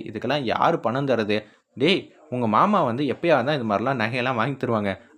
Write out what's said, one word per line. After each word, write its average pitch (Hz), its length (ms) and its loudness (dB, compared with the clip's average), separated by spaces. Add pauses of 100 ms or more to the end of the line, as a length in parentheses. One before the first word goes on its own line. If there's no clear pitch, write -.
இதுக்கெல்லாம் 120 440 -4
யாரு 139 320 2
பணம் 135 280 -2
தரது?" 107 300 2 (380)
"டேய், 156 240 2 (300)
உங்க 123 160 -2
மாமா 160 360 4
வந்து 127 220 -2
எப்பயாவது 135 400 2
தான் 151 120 0
இது 117 100 -4
மாதிரிலாம் 117 320 0
நகையெல்லாம் 120 400 -2
வாங்கி 127 180 0
தருவாங்க, 107 340 0 (280)